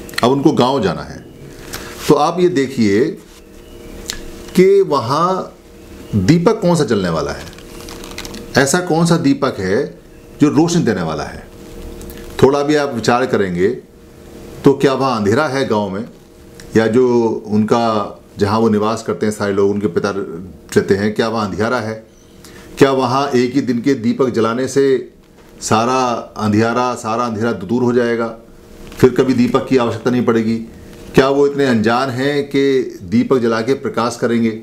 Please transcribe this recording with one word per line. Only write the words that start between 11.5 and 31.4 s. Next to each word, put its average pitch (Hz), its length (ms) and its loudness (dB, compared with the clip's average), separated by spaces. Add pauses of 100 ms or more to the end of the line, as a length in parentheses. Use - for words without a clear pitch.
थोड़ा 143 200 4
भी 147 120 2
आप 139 200 0
विचार 123 300 2
करेंगे 98 440 0 (960)
तो 202 80 8
क्या 135 200 2
वहाँ 131 240 -2
अंधेरा 110 300 0
है 131 200 -2
गांव 104 220 0
में, 95 160 -6 (720)
या 110 100 4
जो 120 400 4 (200)
उनका, 107 680 0 (220)
जहाँ 104 220 0
वो 113 100 4
निवास 107 340 0
करते 104 220 -4
हैं 104 80 0
सारे 101 200 -2
लोग, 98 180 2
उनके 104 160 -2
पिता 95 280 -2
रहते 95 800 -2
हैं, 104 180 -2
क्या 117 140 0
वहाँ 110 200 -4
अंधेरा 110 320 -2
है? 110 140 -6 (840)
क्या 135 140 6
वहाँ 131 380 0
एक 123 240 2
ही 139 80 2
दिन 120 200 -2
के 139 120 2
दीपक 120 360 0
जलाने 113 380 0
से 135 460 0 (480)
सारा 120 380 2 (380)
अंधियारा, 113 580 0
सारा 117 300 -4
अंधेरा 113 260 -2
दूर 110 320 -2
हो 120 100 2
जाएगा, 117 340 0 (680)
फिर 127 120 6
कभी 127 240 2
दीपक 120 340 2
की 131 100 2
आवश्यकता 117 340 0
नहीं 123 140 0
पड़ेगी? 113 300 0 (600)
क्या 135 140 6
वो 143 180 4